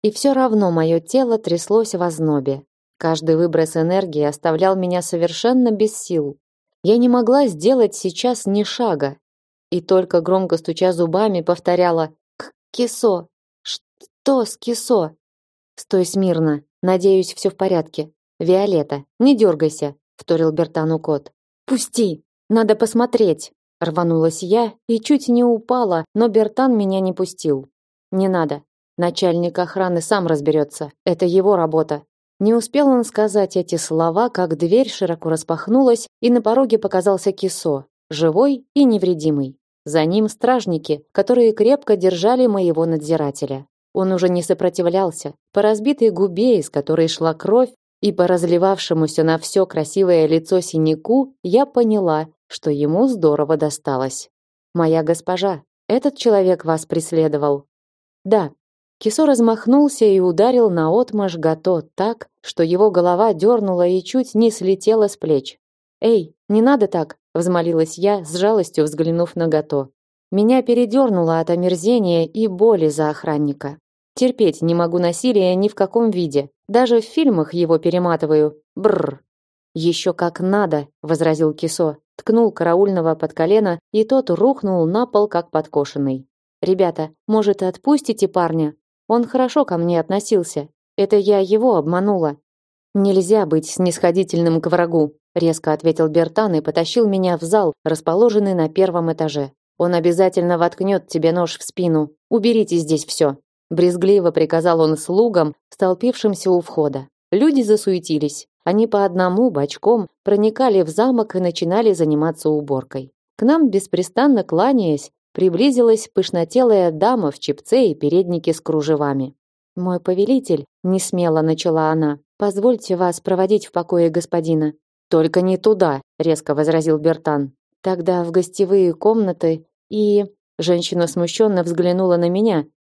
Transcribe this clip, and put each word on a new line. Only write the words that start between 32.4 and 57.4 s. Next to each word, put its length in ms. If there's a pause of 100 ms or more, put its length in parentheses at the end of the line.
успел 340
он 160
сказать 540
эти 180
слова, 540
как 280
дверь 320
широко 400
распахнулась, 800 (140)
и 80
на 120
пороге 360
показался 540
Кисо, 540 (240)
живой 640
и 120
невредимый. 720 (280)
За 180
ним 260
стражники, 840
которые 420
крепко 420
держали 520
моего 380
надзирателя. 840 (260)
Он 180
уже 180
не 120
сопротивлялся. 960 (180)
По 80
разбитой 480
губе, 500
из 120
которой 360
шла 280
кровь, 340 (320)
и 100
по 160
разливавшемуся 960
на 140
всё 280
красивое 600
лицо 340
синяку, 840
я 220
поняла, 640 (200)
что 240
ему 360
здорово 500
досталось. 720 (440)
«Моя 300
госпожа, 580 (260)
этот 300
человек 480
вас 200
преследовал». 800 (580)